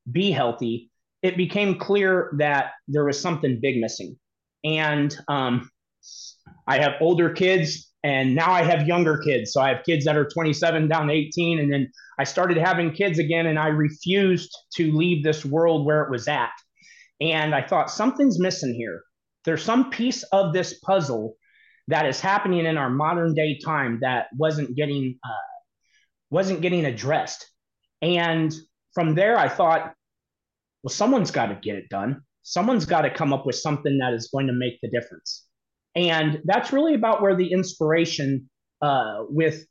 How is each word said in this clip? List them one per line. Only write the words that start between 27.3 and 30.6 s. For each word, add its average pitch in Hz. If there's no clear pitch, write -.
And 165
from 165
there, 208
I 151
thought, 165